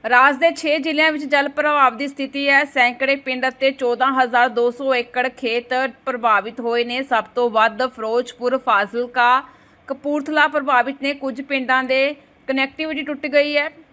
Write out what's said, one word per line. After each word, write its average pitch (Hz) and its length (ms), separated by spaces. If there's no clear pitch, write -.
ਰਾਜ 247 320
ਦੇ 330 160
ਛੇ 294 260
ਜ਼ਿਲ੍ਹਿਆਂ 311 340
ਵਿੱਚ 302 140
ਜਲ 277 240
ਪ੍ਰਭਾਵ 285 480
ਦੀ 277 100
ਸਥਿਤੀ 277 420
ਹੈ। 277 160
ਸੈਂਕੜੇ 262 520
ਪਿੰਡ 254 300
ਅਤੇ 262 240
ਚੌਦਾਂ 254 420
ਹਜ਼ਾਰ 247 360
ਦੋ 240 220
ਸੌ 269 240
ਏਕੜ 247 340
ਖੇਤ 240 440
ਪ੍ਰਭਾਵਿਤ 226 540
ਹੋਏ 233 240
ਨੇ। 240 200
ਸਭ 226 220
ਤੋਂ 240 140
ਵੱਧ 220 380
ਫਿਰੋਜ਼ਪੁਰ, 240 720
ਫਾਜ਼ਿਲਕਾ, 240 840
ਕਪੂਰਥਲਾ 294 600
ਪ੍ਰਭਾਵਿਤ 269 560
ਨੇ। 277 120
ਕੁਝ 269 280
ਪਿੰਡਾਂ 262 400
ਦੇ 269 320
ਕਨੈਕਟੀਵਿਟੀ 277 540
ਟੁੱਟ 285 260
ਗਈ 294 300
ਹੈ। 294 120